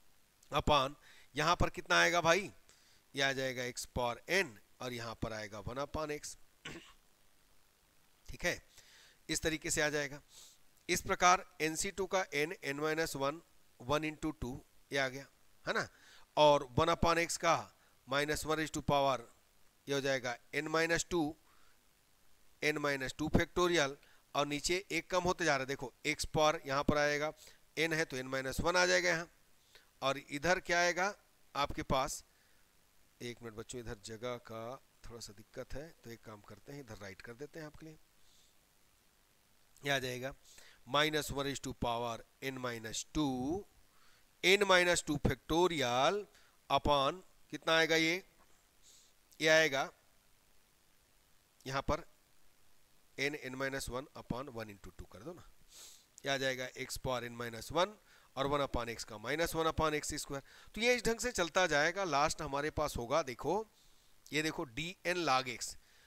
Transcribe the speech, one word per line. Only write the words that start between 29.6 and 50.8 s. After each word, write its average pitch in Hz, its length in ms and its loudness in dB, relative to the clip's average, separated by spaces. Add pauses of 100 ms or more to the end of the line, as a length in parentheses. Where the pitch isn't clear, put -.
और 135 160 0
इधर 151 420 0
क्या 175 200 0
आएगा 175 340 2 (420)
आपके 143 280 -2
पास, 143 400 -2 (960)
एक 120 220 -12
मिनट 113 120 -12
बच्चों, 117 260 -12
इधर 117 240 -10
जगह 113 300 -8 (140)
का 113 140 -10 (460)
थोड़ा 117 100 -14
सा 104 180 -14
दिक्कत 117 360 -14
है, 143 140 -8 (160)
तो 117 80 -14
एक 113 120 -16
काम 107 260 -16
करते 110 240 -18
हैं, 143 60 -12
इधर 113 220 -14
राइट 98 200 -14
कर 120 120 -14
देते 147 260 -14
हैं 156 80 -12
आपके 151 180 -18
लिए, 156 120 -18 (1900)
ये 143 60 0
आ 139 80 2
जाएगा 127 340 -6 (600)
minus 151 380 2
one 135 140 -2
raise 139 140 -4
to 131 120 -8 (100)
power 120 360 -2 (240)
n 131 180 -6
minus 117 400 -6 (140)
two, 143 500 -2 (800)
n 196 260 6
minus 180 340 6
two 151 220 -2
factorial 151 920 2 (540)
upon 143 500 2 (300)
कितना 160 280 2
आएगा 160 180 6
ये? 160 200 4 (1200)
ये 151 80 2
आएगा 156 420 4 (1800)